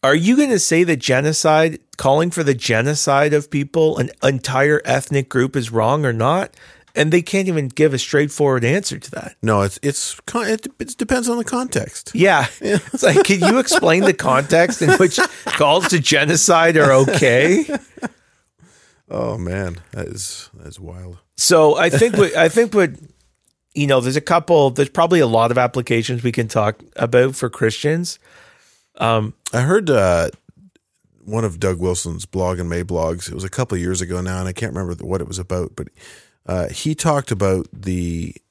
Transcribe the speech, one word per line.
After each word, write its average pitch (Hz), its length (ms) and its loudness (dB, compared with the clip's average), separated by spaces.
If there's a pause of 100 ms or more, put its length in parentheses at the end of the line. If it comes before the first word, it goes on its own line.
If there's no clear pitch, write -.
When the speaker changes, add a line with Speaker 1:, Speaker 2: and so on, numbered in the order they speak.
Speaker 1:
are 135 120 4
you 185 220 2
gonna 269 240 2
say 165 240 2
that 165 140 0
genocide, 156 800 0 (160)
calling 156 340 2
for 165 140 -4
the 139 100 2
genocide 139 760 0
of 147 180 -2
people, 156 480 0
an 123 120 -4 (120)
entire 135 640 0
ethnic 135 460 -2
group 131 260 -2
is 113 160 -6
wrong 117 320 0
or 127 80 0
not? 135 420 -2 (400)
And 156 160 0
they 175 120 2
can't 190 260 -2
even 151 200 -2
give 151 260 2
a 127 40 -2
straightforward 143 680 0
answer 175 340 -2
to - 140 -18
that. - 300 -14
Speaker 2:
No, 107 200 2
it's, 98 200 -4
it's - 440 -6
con-, 233 200 -4
it, 220 200 -4 (120)
it - 200 -12
depends 247 300 -2
on 240 100 -2
the 226 60 -6
context. - 720 -6
Speaker 1:
Yeah. 165 320 4 (140)
Speaker 2:
Yeah. 202 240 -2
Speaker 1:
<laughs> - 80 -18
It's 262 100 -6
like, 190 220 4
can 190 160 2
you 220 180 4
explain 190 460 2
the 196 80 4
context 151 680 0
in 156 100 2
which 190 260 4 (280)
calls 156 420 2
to 180 100 2
genocide 160 760 2
are 143 160 6
okay? 135 760 4 (1400)
Speaker 2:
Oh 113 300 -6
man, 90 400 -6 (140)
that 92 160 -10
is, - 460 -14
that 78 120 -20
is 71 140 -20
wild. 90 380 -18 (180)
Speaker 1:
So 156 400 6
I 160 140 2
think 226 260 4
what, 190 200 4
I 165 120 4
think 220 260 2
what, 185 160 4 (840)
you 147 120 0
know, 135 140 4
there's 131 160 -2
a 151 60 0
couple, 160 480 4
there's 135 180 0
probably 170 320 2
a 139 60 4
lot 117 240 2
of 120 80 2
applications 120 640 -2
we 120 100 -2
can 113 160 -4
talk 107 320 -2 (160)
about 123 400 2
for 123 120 -4
Christians. 151 720 -4 (800)
Um, 113 360 0 (180)
Speaker 2:
I 120 80 0
heard, 170 300 2
uh, 90 400 2 (960)
one 107 200 -4
of 85 160 -6
Doug 92 180 -2
Wilson's 87 460 -4
Blog 92 340 -4
and 87 100 -6
May 87 160 -4
blogs. 85 440 -4
It - 60 -12
was 92 100 -10
a 95 60 -10
couple 123 260 -4
of 87 60 -4
years 90 180 -4
ago 90 200 -6
now, 92 180 -6
and 92 100 -6
I 92 40 -8
can't 110 200 -8
remember 87 220 -6
the, 82 100 -16
what 87 160 -6
it 73 80 -10
was 92 100 -10
about, 90 380 -6
but, - 120 -12 (580)
uh, 90 220 -4
he - 260 -6
talked 147 380 -2
about 95 400 -2
the 87 640 -6 (160)